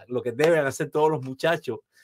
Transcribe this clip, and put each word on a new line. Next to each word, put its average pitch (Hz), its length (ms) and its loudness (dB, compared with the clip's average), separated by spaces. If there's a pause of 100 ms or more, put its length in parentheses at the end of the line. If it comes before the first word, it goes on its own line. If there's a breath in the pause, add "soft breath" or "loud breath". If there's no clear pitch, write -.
lo 123 140 -4
que 120 120 -4
deben 151 320 4
hacer 135 260 -4
todos 151 200 2
los 139 120 -2
muchachos. 131 560 -4 (240 soft breath)